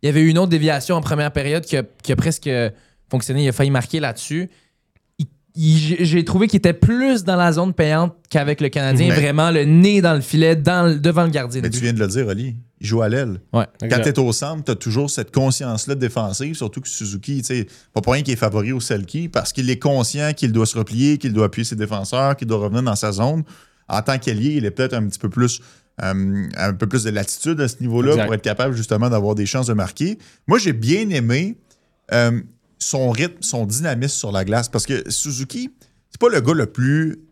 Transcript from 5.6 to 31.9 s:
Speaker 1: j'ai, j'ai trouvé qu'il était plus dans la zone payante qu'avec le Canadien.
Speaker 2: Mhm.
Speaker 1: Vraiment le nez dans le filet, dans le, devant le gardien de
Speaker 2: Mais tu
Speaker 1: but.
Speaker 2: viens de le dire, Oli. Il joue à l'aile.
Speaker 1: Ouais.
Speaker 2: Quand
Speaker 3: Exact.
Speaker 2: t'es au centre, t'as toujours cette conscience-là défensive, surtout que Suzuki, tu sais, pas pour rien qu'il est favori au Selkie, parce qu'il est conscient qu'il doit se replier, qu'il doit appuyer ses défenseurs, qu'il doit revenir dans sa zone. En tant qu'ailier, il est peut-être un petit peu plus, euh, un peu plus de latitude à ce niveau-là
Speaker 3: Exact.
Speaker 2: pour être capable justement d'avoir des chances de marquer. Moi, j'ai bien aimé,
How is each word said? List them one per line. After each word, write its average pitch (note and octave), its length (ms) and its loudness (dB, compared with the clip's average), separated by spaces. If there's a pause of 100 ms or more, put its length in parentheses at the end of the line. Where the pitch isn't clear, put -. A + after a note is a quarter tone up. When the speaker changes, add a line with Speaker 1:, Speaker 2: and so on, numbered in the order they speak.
Speaker 1:
j'ai, D#3 280 0
j'ai E3 200 2
trouvé F#3+ 220 2
qu'il G#3+ 100 2
était E3+ 160 4
plus A#3+ 500 2
dans F3+ 120 0
la F3 160 4
zone F3 220 0
payante E3 420 0 (160)
qu'avec D3 300 0
le C#3+ 80 2
Canadien. C#3 400 2
Speaker 2:
Mhm. E3+ 40 4
Speaker 1:
Vraiment D3+ 380 2
le D#3 140 2
nez F#3 360 6
dans E3+ 140 4
le C#3+ 60 0
filet, D#3+ 340 4
dans F3 320 2
le, D#3+ 120 4
devant E3 240 4
le E3 60 4
gardien C3 320 -4
de - 60 -2
Speaker 2:
Mais - 20 0
tu A#2 100 -2
Speaker 1:
but. B2 40 -4
Speaker 2:
viens A#2+ 100 2
de A2 60 0
le G#2 80 2
dire, A#2 200 0
Oli. A#2 280 -4 (240)
Il G#2 80 -8
joue A2+ 160 2
à G#2+ 60 2
l'aile. A#2 300 -2 (140)
Speaker 1:
Ouais. A#2 120 2 (140)
Speaker 2:
Quand A2+ 60 -8
Speaker 3:
Exact. A#2 180 2 (100)
Speaker 2:
t'es B2+ 60 0
au B2 140 2
centre, D3+ 300 -6
t'as C3+ 120 -2
toujours C3+ 360 -2
cette - 200 -6
conscience-là C3 640 0
défensive, B2+ 600 -4
surtout B2 260 -8
que - 80 -12
Suzuki, A2 540 -8
tu - 0 -
sais, A#2+ 240 -4 (260)
pas A2 80 0
pour A#2+ 120 2
rien C#3+ 100 0
qu'il C3 100 -2
est A2+ 40 -2
favori G#2+ 340 0
au C3 80 -2
Selkie, A#2 500 -6
parce - 240 -4
qu'il B2+ 160 -2
est B2+ 80 0
conscient C#3+ 560 0
qu'il B2+ 180 0
doit A2 140 2
se A2+ 140 -4
replier, C3 400 0
qu'il C3+ 120 -4
doit G#2+ 140 2
appuyer A2+ 200 -2
ses A#2 100 -8
défenseurs, G#2+ 640 -2
qu'il A#2+ 100 -8
doit A2 100 0
revenir G#2 240 -2
dans A#2+ 140 0
sa G#2+ 160 -2
zone. C3+ 320 0 (440)
En G#2 140 -2
tant C3 160 -2
qu'ailier, B2 380 -2
il B2 100 0
est G2+ 60 -2
peut-être C3 240 -2
un A2 100 -2
petit G2 140 -6
peu A2 100 -4
plus, A#2+ 300 0 (420)
euh, F#2+ 460 -2 (100)
un G2 160 -2
peu F#2+ 140 -2
plus A2+ 160 -2
de A2 60 -4
latitude B2 500 -4
à C3+ 80 0
ce A#2 140 -6
niveau-là B2 320 0
Speaker 3:
Exact. A2 120 2
Speaker 2:
pour A2 100 -2
être G2+ 60 -4
capable B2 320 -2
justement A2+ 360 0
d'avoir G#2+ 260 2
des G#2 100 -2
chances B2+ 220 -2
de A#2+ 60 0
marquer. C#3+ 440 -4 (300)
Moi, G#3 120 4
j'ai F#3+ 120 0
bien C#3+ 380 0
aimé, D3 480 0 (560)